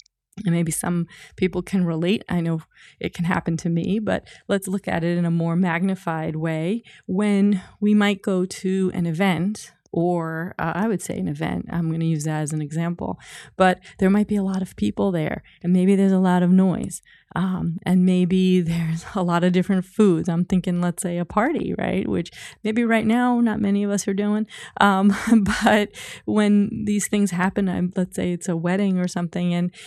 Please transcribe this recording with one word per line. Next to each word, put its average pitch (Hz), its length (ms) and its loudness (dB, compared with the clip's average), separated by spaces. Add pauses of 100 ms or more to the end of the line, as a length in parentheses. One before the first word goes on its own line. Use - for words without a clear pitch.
(460)
and 170 100 0
maybe 165 160 -2
some 170 360 -4 (280)
people 185 260 -2
can 180 240 0
relate. 170 440 -2
I 175 120 0
know 165 200 -2 (380)
it - 140 -8
can 170 120 -4
happen 165 320 -2
to 175 120 -4
me, 170 300 -2
but - 280 -4 (200)
let's 196 200 -2
look 190 200 -6
at 170 160 -2
it 175 140 0
in 175 80 0
a 170 60 0
more 165 240 0
magnified 170 800 -2
way. 160 480 -4 (220)
When 202 560 2 (180)
we 208 140 2
might 202 280 2
go 185 240 0
to 190 480 -2
an 175 120 -2
event, 180 680 -2 (220)
or, 165 640 -2
uh, 160 160 0
I 185 140 0
would 185 140 -2
say - 160 -8
an 180 100 -4
event, 156 420 -4
I'm 165 220 -2
gonna 165 140 -2
use 160 180 0
that 156 180 -2
as 151 120 -4
an 156 80 -2
example, 165 580 -4 (380)
but 185 220 4 (200)
there 190 100 4
might 202 180 2
be 208 100 0
a 196 60 0
lot 190 180 -2
of - 160 -10
people 202 340 -2
there, 160 320 -2 (180)
and 175 120 0
maybe 185 220 4
there's 196 180 4
a 185 60 4
lot 180 240 4
of 175 60 4
noise. 185 520 2 (340)
Um, 170 500 -4
and 185 200 4
maybe 185 560 4
there's 165 440 -2 (100)
a 185 80 -2
lot 170 200 0
of 180 100 4
different 185 320 2
foods. 170 420 4
I'm 170 180 0
thinking, 175 360 0
let's 175 200 -4
say, 175 160 -4
a 175 80 -2
party, 233 520 -2
right? - 300 -2
Which 175 240 -2 (320)
maybe 220 200 0
right 226 220 2
now, 240 340 2
not 220 220 2
many 202 220 2
of 202 80 -2
us 202 160 -2
are 196 60 0
doing. 208 340 0 (320)
Um, 196 360 4 (160)
<laughs> 214 160 6 (160)
but 214 280 4 (340)
when 208 600 2
these 208 220 -2
things 202 240 0
happen, 190 380 0
I'm, 180 260 -2
let's 180 200 -2
say 180 180 -2
it's 175 160 -8
a 170 80 0
wedding 185 420 0
or 180 80 0
something, 175 460 -2
and 175 200 -2 (140)